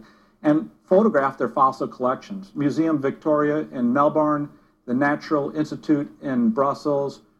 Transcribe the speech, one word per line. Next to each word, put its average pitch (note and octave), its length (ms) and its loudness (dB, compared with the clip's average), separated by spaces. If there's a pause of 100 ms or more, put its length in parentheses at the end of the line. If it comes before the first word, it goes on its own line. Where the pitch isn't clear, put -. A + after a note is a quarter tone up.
(420)
and D3+ 280 0 (160)
photographed E3 520 2
their A#2+ 120 -2
fossil C3 400 0
collections. - 680 -6
Museum D3 460 0
Victoria D3 720 0
in A#2+ 180 0
Melbourne, D3 580 2 (360)
the B2 80 -4
Natural D3 600 -2
Institute D3+ 560 -2 (120)
in A#2+ 300 0
Brussels. C#3 720 -2 (160)